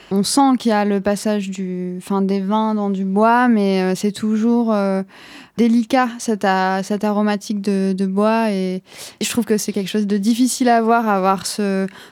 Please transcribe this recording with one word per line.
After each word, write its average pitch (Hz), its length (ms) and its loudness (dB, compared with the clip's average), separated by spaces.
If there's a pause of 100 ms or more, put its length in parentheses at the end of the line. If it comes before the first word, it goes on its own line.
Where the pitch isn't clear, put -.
(120)
on 196 120 2
sent 269 340 2
qu'il - 120 -2
y 214 40 4
a 208 120 2
le 202 160 0
passage 202 480 -2
du, 185 480 -6
enfin, 196 240 -2
des 196 180 0
vins 214 340 0
dans 202 160 -2
du 190 140 -2
bois, 226 460 4
mais, 196 340 2
euh, 185 120 0
c'est 202 180 -2
toujours, 220 600 0
euh, 196 300 0 (540)
délicat, 233 500 2 (120)
cette 208 260 -2
a-, 190 380 0
cette 208 200 -4
aromatique 208 580 -2
de, 190 320 0
de 190 140 -2
bois. 214 440 0
Et, 185 240 -2 (440)
et 214 60 -4
je - 40 -4
trouve 240 160 -2
que 214 120 0
c'est 202 160 -6
quelque 196 160 -4
chose 214 180 -2
de 208 100 0
difficile 240 520 0
à 233 120 4
voir, 226 280 2
avoir 190 360 0
ce, 196 400 -2 (260)